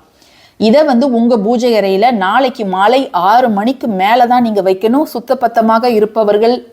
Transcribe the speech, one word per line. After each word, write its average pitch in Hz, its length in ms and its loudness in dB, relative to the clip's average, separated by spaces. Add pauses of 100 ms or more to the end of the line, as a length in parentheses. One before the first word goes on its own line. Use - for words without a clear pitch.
(580)
இதை 220 260 2
வந்து 269 300 0
உங்க 233 240 0
பூஜை 233 360 -2
அறையில 196 380 0
நாளைக்கு 226 540 -2
மாலை 208 460 0
ஆறு 220 380 2
மணிக்கு 226 380 -4
மேல 214 380 0
தான் 247 160 2
நீங்க 214 200 -2
வைக்கணும். 220 420 0
சுத்தபத்தமாக 233 800 -2
இருப்பவர்கள் 220 880 0